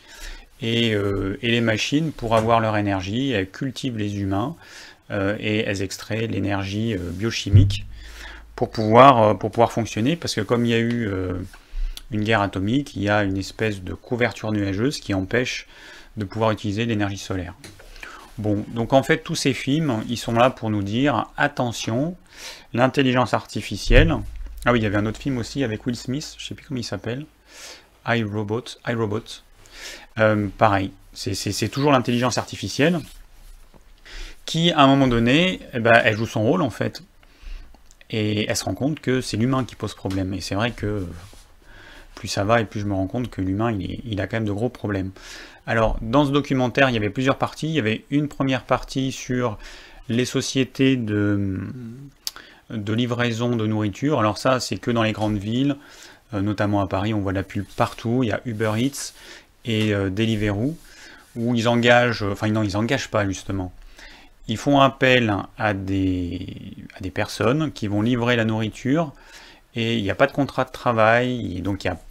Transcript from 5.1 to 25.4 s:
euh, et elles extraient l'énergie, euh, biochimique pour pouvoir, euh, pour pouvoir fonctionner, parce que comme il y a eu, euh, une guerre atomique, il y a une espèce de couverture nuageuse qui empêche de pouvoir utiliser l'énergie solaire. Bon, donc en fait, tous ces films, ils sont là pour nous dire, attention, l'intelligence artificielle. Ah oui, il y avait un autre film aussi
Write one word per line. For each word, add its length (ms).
euh, 280
et 200
elles 240
extraient 420
l'énergie, 680
euh, 160
biochimique 760
pour 160
pouvoir, 500
euh, 140
pour 160
pouvoir 200
fonctionner, 440
parce 180
que 80
comme 240
il 60
y 20
a 60
eu, 280
euh, 260
une 140
guerre 180
atomique, 540
il 80
y 60
a 120
une 160
espèce 460
de 100
couverture 580
nuageuse 480
qui 140
empêche 540
de 100
pouvoir 240
utiliser 360
l'énergie 340
solaire. 340
Bon, 300
donc 240
en 100
fait, 160
tous 160
ces 180
films, 560
ils 80
sont 160
là 160
pour 220
nous 100
dire, 460
attention, 800
l'intelligence 640
artificielle. 800
Ah 60
oui, 80
il 20
y 60
avait 100
un 80
autre 160
film 160
aussi 260